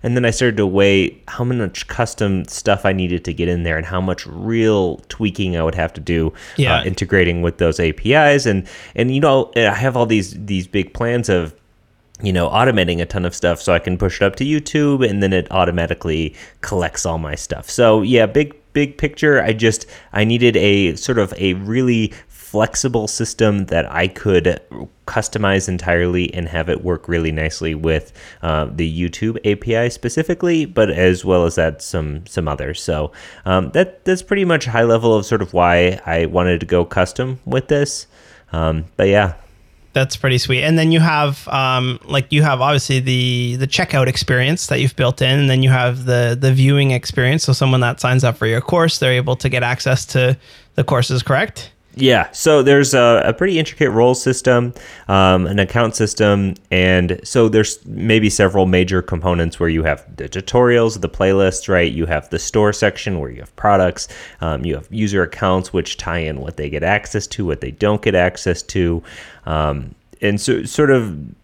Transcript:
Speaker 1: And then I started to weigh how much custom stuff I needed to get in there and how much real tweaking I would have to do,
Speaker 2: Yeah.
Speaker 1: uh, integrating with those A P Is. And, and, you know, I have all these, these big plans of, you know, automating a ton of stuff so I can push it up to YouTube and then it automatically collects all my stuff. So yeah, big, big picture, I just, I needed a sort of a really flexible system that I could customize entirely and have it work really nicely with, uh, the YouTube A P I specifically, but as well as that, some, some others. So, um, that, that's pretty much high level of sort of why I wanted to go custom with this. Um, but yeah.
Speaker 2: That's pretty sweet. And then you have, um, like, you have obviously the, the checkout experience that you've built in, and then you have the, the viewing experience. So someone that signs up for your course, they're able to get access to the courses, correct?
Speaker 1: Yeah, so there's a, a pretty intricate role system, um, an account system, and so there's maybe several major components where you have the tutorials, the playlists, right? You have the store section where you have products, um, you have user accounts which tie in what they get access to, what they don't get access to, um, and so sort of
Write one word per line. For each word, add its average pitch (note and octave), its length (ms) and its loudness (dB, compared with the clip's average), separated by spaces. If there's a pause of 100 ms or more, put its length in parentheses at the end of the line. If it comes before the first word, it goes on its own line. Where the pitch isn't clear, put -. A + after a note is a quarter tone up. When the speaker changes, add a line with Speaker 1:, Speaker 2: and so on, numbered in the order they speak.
Speaker 1:
And A#2+ 140 -2
then B2 80 0
I A#2 60 2
started A#2+ 260 0
to G#2 100 2
weigh G2 480 2 (140)
how - 160 -6
much A#2+ 420 -4
custom G2 600 -2
stuff - 400 -2
I F#2+ 80 2
needed F2 320 -2
to E2+ 80 -6
get E2+ 120 -2
in F2 160 -2
there E2 140 -2
and E2 80 -4
how F2+ 160 -4
much F#2 260 -4
real G#2 720 0 (140)
tweaking F#2 480 -4
I E2 40 0
would D#2+ 120 -2
have E2+ 180 -4
to - 80 -14
do, D#2+ 320 -2 (240)
Speaker 2:
Yeah. B2 220 0
Speaker 1:
uh, - 60 -4
integrating F2+ 580 0
with E2+ 160 -2
those E2 200 0
A E2 140 0
P A2 220 -2
Is. D3 320 4
And, F#2+ 200 0 (280)
and, B2 200 0
you C#3 60 0
know, C3+ 340 2
I G#2+ 200 2
have B2 240 -2
all A#2 80 2
these, G#2+ 260 0 (140)
these F#2 200 -4
big - 280 -4
plans A#2+ 340 -2
of, F2 260 0 (680)
you G2 100 -2
know, F2 160 0
automating F#2+ 540 0
a - 20 -2
ton F2+ 220 -6
of F2 80 -6
stuff F2 260 -2
so F2+ 140 0
I E2+ 40 2
can F2+ 200 -4
push F#2+ 240 -2
it - 20 2
up G2 120 0
to C3+ 100 -4
YouTube D3 600 0
and G2+ 160 0
then F#2+ 120 2
it F2+ 160 0
automatically E2+ 840 -2 (280)
collects F2+ 420 -4
all E2 140 -4
my D2+ 160 -8
stuff. - 340 -12
So A2 320 4
yeah, A2+ 240 4
big, C#3+ 320 -2 (160)
big C#3+ 240 -2
picture, D3 460 0
I A2+ 100 0
just, A2 320 0 (300)
I G#2 100 0
needed A#2 320 2
a G2 400 2
sort B2 220 -2
of G2 180 -2
a F#2 160 0
really A2+ 640 -2 (140)
flexible A2 800 -4
system G#2 580 0
that E2 260 -2
I F2 140 0
could F2+ 540 0 (460)
customize G2 600 -2
entirely F2 640 0
and E2+ 160 -6
have E2 200 -4
it - 160 -4
work F2 240 -4
really E2 240 -2
nicely D#2 420 -4
with, D#2 380 -2 (280)
uh, D#2 320 -2
the E2 160 -2
YouTube F2 560 -4
A G#2 120 2
P A2+ 200 -4
I A#2+ 120 0
specifically, D#3+ 760 -2
but G#2 240 0
as F2+ 360 2
well F2+ 200 4
as E2+ 120 0
that, D#2+ 260 -2
some, D#2 440 -6
some E2+ 220 -6
others. C#2+ 320 -6
So, D2+ 300 -4 (340)
um, F#2 280 0
that, F#3 320 -2
that's F#3 180 0
pretty G3 220 -2
much E3 200 0
high A#2 200 2
level A2+ 300 4
of G#2 120 0
sort G#2+ 160 0
of F2+ 120 -8
why F2 520 4
I E2 200 0
wanted F2 340 0
to E2+ 60 -8
go F2 180 2
custom B2+ 600 -4
with C3 220 -4
this. C#3+ 400 -2 (460)
Um, D#2+ 340 -2 (100)
but G2 120 2
yeah. G2 260 2 (580)
Speaker 2:
That's C3+ 240 -2
pretty C3 220 0
sweet. C3 240 -2
And D#3+ 160 2
then D#3+ 140 2
you D#3+ 80 4
have, D3 480 0
um, B2+ 560 -2
like, C#3 260 -2
you D3+ 120 4
have C#3 180 2
obviously C3+ 400 0
the, B2 560 -2
the C3 100 -2
checkout - 400 0
experience C3 640 0
that C3 120 -2
you've C3 160 -2
built B2+ 240 0
in, C3 200 2
and C#3 100 2
then C3 120 2
you C3 80 4
have B2+ 340 0
the, A#2+ 360 0
the C3+ 120 2
viewing C3+ 400 4
experience. C3 520 0
So C#3 80 2
someone C3 280 2
that A#2+ 200 -2
signs B2+ 220 2
up A#2 140 0
for - 100 -4
your A2+ 140 0
course, E3 380 0
they're C3 140 2
able B2 240 0
to - 120 -4
get B2 140 0
access C3 440 -2
to C3 320 0 (380)
the C#3 80 0
courses, B2+ 380 0
correct? - 500 -4 (260)
Speaker 1:
Yeah, B2 340 4
so D3+ 300 4
there's C#3 300 6
a, A#2+ 320 6
a A#2 80 2
pretty F3+ 260 0
intricate D3+ 320 0
role A#2+ 240 4
system, B2 600 0 (340)
um, F#2 380 6
an G2 120 0
account A2 380 0
system, G2+ 560 2 (180)
and F2+ 540 2
so A#2 240 2
there's G#2+ 380 0
maybe G#2+ 420 2
several G2 380 2
major F#2 340 2
components E2+ 580 -2
where E2+ 120 0
you D#2+ 140 0
have D2+ 200 -2 (100)
the C#2 140 -12
tutorials, A#2 720 2
the F2 80 -4
playlists, F#2+ 600 0
right? F2 200 2
You D#2 140 -4
have D#2+ 240 -4
the D#2+ 100 -6
store G#2 360 0
section G2 440 -2
where C2+ 120 -8
you A#1+ 100 -16
have - 160 -20
products, F#2+ 520 0 (340)
um, D#2 240 -4
you D#2 80 -2
have C#2+ 160 -10
user G2+ 320 0
accounts F#2 500 -2
which F2 240 -4
tie E2+ 220 -6
in D#2 240 -6
what - 160 -10
they D2 100 -6
get D2 140 -6
access G2+ 460 -2
to, G2 180 -6
what D2 160 -4
they C2+ 80 -10
don't G#2 320 0
get G2+ 120 0
access F2+ 500 0
to, E2+ 380 -2 (440)
um, D2 480 -4 (260)
and G#2 180 0
so - 260 -2
sort D3 260 2
of A2 260 2 (280)